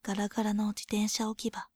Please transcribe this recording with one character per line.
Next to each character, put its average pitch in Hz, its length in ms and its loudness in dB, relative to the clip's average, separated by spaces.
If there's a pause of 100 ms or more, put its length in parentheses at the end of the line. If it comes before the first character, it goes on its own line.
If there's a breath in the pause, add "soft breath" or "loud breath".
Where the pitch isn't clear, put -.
ガ 196 120 -2
ラ 202 140 0
ガ 226 140 0
ラ 208 120 2
の 214 140 2
自 - 140 -4
転 214 260 2
車 220 200 0
置 220 220 -2
き - 40 -14
場。 - 220 -8